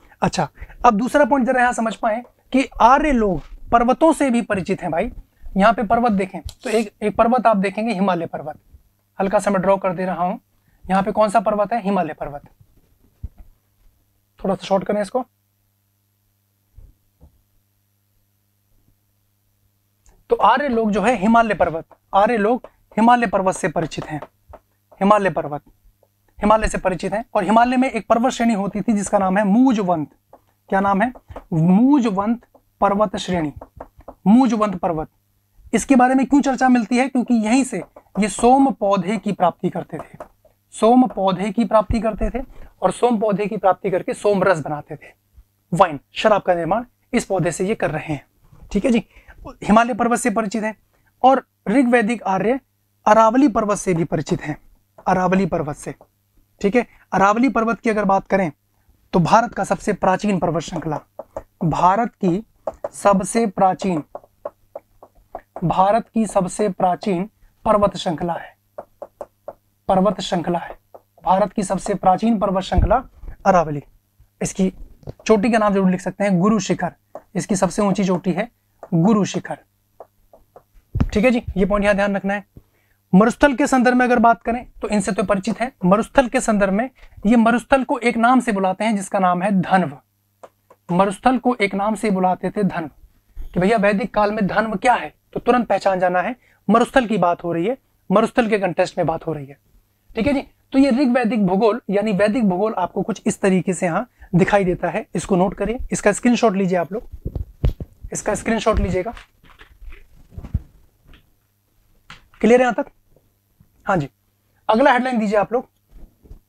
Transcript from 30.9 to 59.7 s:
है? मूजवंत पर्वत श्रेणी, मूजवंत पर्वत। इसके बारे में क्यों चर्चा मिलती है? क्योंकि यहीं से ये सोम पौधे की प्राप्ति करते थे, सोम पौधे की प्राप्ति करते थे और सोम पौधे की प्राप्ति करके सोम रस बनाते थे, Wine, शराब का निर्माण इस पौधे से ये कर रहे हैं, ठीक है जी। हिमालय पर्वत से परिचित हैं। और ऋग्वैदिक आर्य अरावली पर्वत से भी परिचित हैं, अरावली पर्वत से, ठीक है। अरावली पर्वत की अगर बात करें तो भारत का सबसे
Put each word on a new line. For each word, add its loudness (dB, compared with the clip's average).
है? 0
मूजवंत 2
पर्वत 0
श्रेणी, -4
मूजवंत 4
पर्वत। -4
इसके 0
बारे 4
में 0
क्यों 2
चर्चा 0
मिलती 2
है? 0
क्योंकि -2
यहीं 0
से -8
ये 2
सोम 4
पौधे 0
की -4
प्राप्ति -2
करते -8
थे, -16
सोम 6
पौधे -2
की -2
प्राप्ति 2
करते -4
थे -6
और 2
सोम 0
पौधे 0
की -6
प्राप्ति 0
करके -4
सोम 0
रस 2
बनाते -10
थे, -20
Wine, 0
शराब 2
का 0
निर्माण -2
इस -2
पौधे -2
से -4
ये -4
कर -4
रहे -6
हैं, -8
ठीक 0
है 2
जी। 0
हिमालय 4
पर्वत 0
से -2
परिचित -4
हैं। -6
और 4
ऋग्वैदिक 2
आर्य 0
अरावली 6
पर्वत -2
से -2
भी 0
परिचित -4
हैं, -10
अरावली 2
पर्वत -4
से, -12
ठीक 0
है। 2
अरावली 4
पर्वत -2
की -2
अगर 0
बात 0
करें 0
तो 4
भारत 2
का -4
सबसे -4